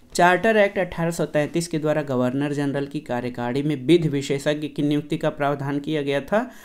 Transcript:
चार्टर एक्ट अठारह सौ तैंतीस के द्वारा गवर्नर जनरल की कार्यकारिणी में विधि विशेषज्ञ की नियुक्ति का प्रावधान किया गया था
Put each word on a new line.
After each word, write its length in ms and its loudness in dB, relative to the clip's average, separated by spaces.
चार्टर 420 4
एक्ट 220 4
अठारह 320 -2
सौ 140 -2
तैंतीस 440 0
के 100 -4
द्वारा 240 0
गवर्नर 500 0
जनरल 340 -2
की 140 -8
कार्यकारिणी 680 -4
में 180 -2
विधि 220 6
विशेषज्ञ 600 -2
की 140 -4
नियुक्ति 360 0
का 120 -2
प्रावधान 480 -2
किया 240 -2
गया 180 0
था 300 -2